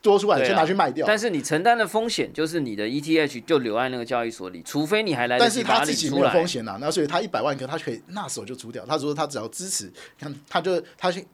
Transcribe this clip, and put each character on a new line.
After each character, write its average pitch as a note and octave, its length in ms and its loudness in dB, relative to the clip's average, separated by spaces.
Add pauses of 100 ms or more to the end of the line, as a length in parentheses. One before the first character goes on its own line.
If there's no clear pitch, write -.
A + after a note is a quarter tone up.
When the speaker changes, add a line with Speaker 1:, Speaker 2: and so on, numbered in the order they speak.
Speaker 1:
多 G3+ 160 8
出 G3+ 120 2
来 C#3 160 4
先 A#2+ 100 4
拿 D#3+ 100 6
去 E3 80 2
卖 F#3+ 200 4
掉。 D3+ 120 -2
Speaker 2:
对 G#2+ 40 -2
啊。 - 0 -
但 G#3+ 100 4
是 A3 100 -2
你 D#3+ 140 -2
承 D#3 220 0
担 A#3 120 6
的 A3+ 80 2
风 A3 240 -2
险 E3+ 240 -2
就 D#3 140 -2
是 E3 140 -2
你 A#2 160 -4
的 G#2 100 -2
E C3 140 -2
T D#3+ 180 2
H C#3+ 220 0
就 D#3 180 2
留 A#2+ 180 -2
在 B2+ 120 0
那 B2+ 80 -6
个 A#2+ 80 -6
交 A#2+ 200 -2
易 A#2 60 -4
所 F#2 200 -10
里， F2 140 -14
除 D3 220 -2
非 G#3+ 160 2
你 G3+ 100 -2
还 B2 140 0
来 B2 120 2
得 A#3+ 120 6
及 A3+ 140 -2
把 - 160 4
它 - 40 2
领 - 20 0
出 - 0 -
来。 - 0 -
Speaker 1:
但 - 0 -
是 - 40 0
他 - 20 0
自 - 20 0
己 - 160 -2
没 C#3 100 2
有 C3+ 100 6
风 - 160 4
险 A#2+ 220 -6
啊， G2 120 -6
那 C#3+ 80 -4
所 D#3+ 140 0
以 D3 60 0
他 E3+ 120 0
一 A3 60 -4
百 F3 160 -2
万 C#3 160 -2
颗 C3 80 -8
他 C#3+ 100 -6
可 D3+ 140 -8
以 A2+ 180 -8
那 F#3 200 -10
时 - 100 -8
候 G#2 80 -10
就 B2+ 80 -12
出 A2+ 160 -16
掉。 A2 160 -12
他 C#3+ 100 -2
说 D3 160 -2
他 D3+ 140 -4
只 C#3 120 -6
要 A2 100 -8
支 F3+ 200 -12
持， F#2 240 -6 (240)
看， C#3+ 160 -12 (160)
他 F3 120 -2
就， F3 200 0 (160)
他 F#3 140 -2
先， F3 240 -6